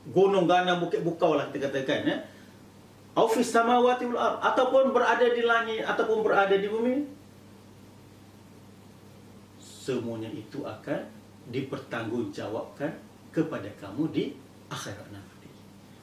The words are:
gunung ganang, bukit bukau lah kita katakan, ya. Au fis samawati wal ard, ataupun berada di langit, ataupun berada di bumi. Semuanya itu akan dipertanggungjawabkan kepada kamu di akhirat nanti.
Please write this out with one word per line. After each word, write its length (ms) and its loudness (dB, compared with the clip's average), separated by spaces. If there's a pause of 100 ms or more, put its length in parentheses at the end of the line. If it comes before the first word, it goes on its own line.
gunung 400 4
ganang, 320 4
bukit 240 -2
bukau 320 2
lah 160 -2
kita 160 -4
katakan, 400 -2
ya. 100 0 (920)
Au 160 2
fis 240 0
samawati 560 4
wal 80 -4
ard, 240 -2
ataupun 560 4
berada 320 4
di 160 2
langit, 400 2
ataupun 400 0
berada 320 4
di 160 0
bumi. 320 0 (2500)
Semuanya 720 -8
itu 320 -12
akan 400 -8 (480)
dipertanggungjawabkan 1400 -6 (400)
kepada 320 -2 (100)
kamu 260 -6 (120)
di 80 0 (480)
akhirat 400 -12
nanti. 380 -20 (540)